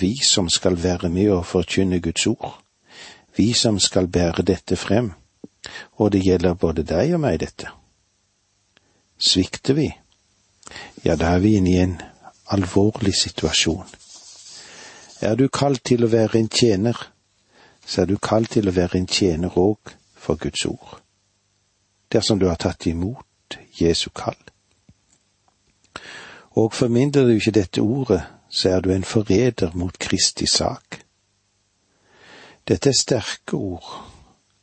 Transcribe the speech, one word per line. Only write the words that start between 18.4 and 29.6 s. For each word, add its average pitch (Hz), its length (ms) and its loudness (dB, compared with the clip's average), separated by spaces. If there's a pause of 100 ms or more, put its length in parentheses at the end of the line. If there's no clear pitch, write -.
til 101 140 2
å 90 60 -2
være 90 220 0
en 92 100 -2
tjener 87 520 0
òg 104 340 0 (220)
for - 240 -4
Guds - 260 -6
ord, - 340 -10 (1120)
dersom 107 280 2
du 92 80 4
har 85 120 0
tatt - 280 -4
imot 87 720 -8 (220)
Jesu 82 300 2
kall. - 300 -8 (2250)
Og 110 160 2
formidler 131 540 2
du 117 80 6
ikke 104 200 2
dette 107 260 0
ordet, 110 420 0 (260)
så - 200 0
er 92 120 2
du 92 100 0
en 95 120 0
forræder 101 720 0